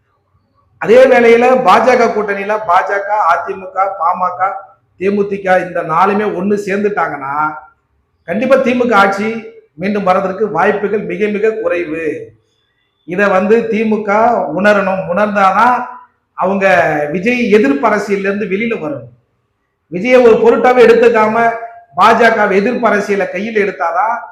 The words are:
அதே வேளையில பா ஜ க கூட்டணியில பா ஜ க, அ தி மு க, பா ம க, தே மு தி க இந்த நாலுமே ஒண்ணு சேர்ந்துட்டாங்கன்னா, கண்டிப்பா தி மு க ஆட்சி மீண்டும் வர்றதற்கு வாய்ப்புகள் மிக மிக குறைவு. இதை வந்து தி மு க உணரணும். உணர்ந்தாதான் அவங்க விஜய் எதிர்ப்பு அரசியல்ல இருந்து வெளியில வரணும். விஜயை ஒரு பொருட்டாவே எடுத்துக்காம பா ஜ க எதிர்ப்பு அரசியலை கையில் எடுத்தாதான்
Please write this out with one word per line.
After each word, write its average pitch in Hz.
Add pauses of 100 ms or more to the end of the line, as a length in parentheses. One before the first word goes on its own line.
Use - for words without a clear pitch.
(800)
அதே 214
வேளையில 240 (180)
பா 180
ஜ 247
க 226
கூட்டணியில 202 (120)
பா 175
ஜ 196
க, 202 (180)
அ 165 (100)
தி 196
மு 190
க, 190 (100)
பா 160
ம 180
க, 185 (500)
தே 180
மு 202
தி 196
க 185
இந்த 170
நாலுமே 196
ஒண்ணு 190
சேர்ந்துட்டாங்கன்னா, 165 (920)
கண்டிப்பா 220
தி 240
மு 240
க 220
ஆட்சி 202 (440)
மீண்டும் 196
வர்றதற்கு 190
வாய்ப்புகள் 196
மிக 180
மிக 208
குறைவு. 170 (1000)
இதை 180
வந்து 196 (120)
தி 208
மு 214
க 202 (420)
உணரணும். 190
உணர்ந்தாதான் 202 (640)
அவங்க 190 (460)
விஜய் 220
எதிர்ப்பு 240
அரசியல்ல 202
இருந்து 208
வெளியில 208
வரணும். 139 (800)
விஜயை 240
ஒரு 226
பொருட்டாவே 247
எடுத்துக்காம 226 (500)
பா 185
ஜ 226
க 208
எதிர்ப்பு 220
அரசியலை 202
கையில் 214
எடுத்தாதான் 185 (160)